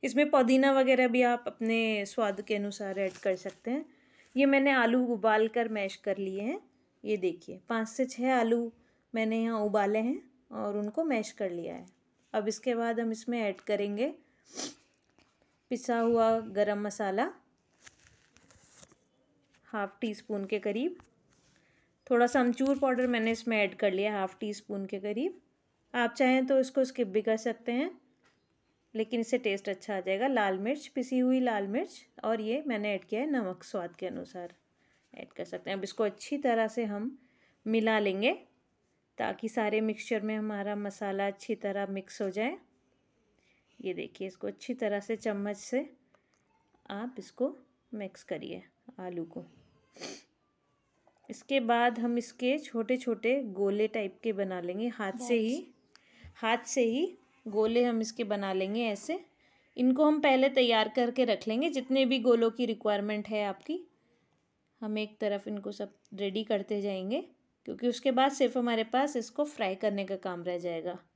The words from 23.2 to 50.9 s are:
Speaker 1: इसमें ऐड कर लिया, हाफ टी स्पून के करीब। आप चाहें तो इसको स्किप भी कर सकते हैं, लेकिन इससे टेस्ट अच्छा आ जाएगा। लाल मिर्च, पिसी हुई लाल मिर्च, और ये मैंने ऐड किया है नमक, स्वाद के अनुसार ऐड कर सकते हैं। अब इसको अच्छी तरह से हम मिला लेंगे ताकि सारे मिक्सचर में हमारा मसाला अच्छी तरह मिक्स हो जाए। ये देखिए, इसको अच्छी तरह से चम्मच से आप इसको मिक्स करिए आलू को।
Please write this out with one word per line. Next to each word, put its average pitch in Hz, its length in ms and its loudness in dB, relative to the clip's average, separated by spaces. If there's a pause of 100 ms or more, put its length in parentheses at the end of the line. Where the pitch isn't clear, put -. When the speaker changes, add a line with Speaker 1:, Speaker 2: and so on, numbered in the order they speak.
Speaker 1:
इसमें 226 260 0
ऐड 196 180 0
कर 202 160 2
लिया, 202 220 0
हाफ 190 260 -4
टी 208 140 -6
स्पून 202 320 -8
के 196 140 -8
करीब। 214 420 -4 (540)
आप 240 180 2
चाहें 262 320 4
तो 269 140 4
इसको 262 240 2
स्किप 254 240 0
भी 196 140 0
कर 220 160 2
सकते 226 340 -4
हैं, 311 300 -2 (960)
लेकिन 220 240 0
इससे 233 180 0
टेस्ट 202 320 -2
अच्छा 196 280 -4
आ - 20 -2
जाएगा। 196 280 0
लाल 208 320 2
मिर्च, 269 280 -2
पिसी 254 320 -2
हुई 254 200 4
लाल 220 280 2
मिर्च, 240 400 -6 (160)
और 220 180 0
ये 233 260 -2
मैंने 208 280 -2
ऐड 190 100 -6
किया 226 160 -2
है 302 100 -2
नमक, 190 320 -2
स्वाद 175 320 -8
के 185 120 -8
अनुसार 175 460 -10 (600)
ऐड - 180 -16
कर - 120 -8
सकते 180 240 -10
हैं। 196 80 -4
अब 190 60 -6
इसको 202 200 -4
अच्छी 208 340 -4
तरह 233 300 2
से 226 180 -4
हम 208 340 -6 (480)
मिला 220 320 4
लेंगे 208 340 2 (840)
ताकि 220 320 -4
सारे 220 320 0
मिक्सचर 220 400 -2
में 214 160 -4
हमारा 208 380 -4
मसाला 196 520 -4
अच्छी 202 280 -4
तरह 196 320 -4
मिक्स 196 340 -8
हो 196 80 -2
जाए। 226 280 -4 (1200)
ये 185 120 -6
देखिए, - 340 -10
इसको 190 200 -10
अच्छी 208 260 -8
तरह 208 260 -2
से 220 160 -6
चम्मच 202 420 -4
से - 360 -6 (960)
आप 226 300 -8
इसको 254 380 -4 (360)
मिक्स 202 300 -10
करिए 185 400 -8 (360)
आलू 175 260 -8
को। 170 200 -14 (1800)